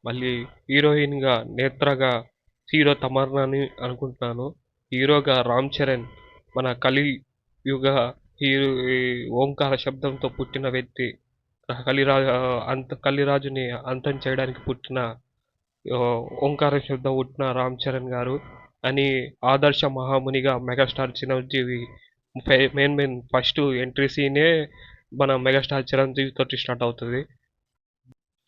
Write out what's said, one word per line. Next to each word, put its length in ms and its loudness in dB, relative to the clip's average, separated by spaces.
మళ్ళీ 380 -4
హీరోయిన్‌గా 1000 2
నేత్రగా 800 0
హీరో 200 6
తమన్నా 480 0
అని 280 0
అనుకుంటున్నాను. 720 -6
హీరోగా 480 4
రామ్ 280 2
చరణ్, 240 0
మన 160 -2
కలియుగ 1400 0
హీరో, 480 0
ఈ 400 -2
ఓంకార 460 0
శబ్దంతో 540 -4
పుట్టిన 400 -6
వ్యక్తి, 480 -6
కలిరా-, 840 2
అంత, 240 -4
కలిరాజుని 760 0
అంతం 580 -6
చేయడానికి 340 -2
పుట్టిన, 380 -6
ఆ, 40 -2
ఓంకార 360 2
శబ్దం 400 -4
పుట్టిన 320 -4
రామ్ 260 -2
చరణ్ 200 -6
గారు 300 -4
అని 460 0
ఆదర్శ 400 4
మహామునిగా 720 0
మెగాస్టార్ 540 0
చిరంజీవి 760 -2
ఫే-, 280 4
మెయిన్, 200 4
మెయిన్ 260 0
ఫస్ట్ 380 0
ఎంట్రీ 500 0
సీనే 580 2
మన 140 4
మెగాస్టార్ 580 0
చిరంజీవి 380 0
తోటి 260 -2
స్టార్ట్ 260 -4
అవుతుంది. 420 -4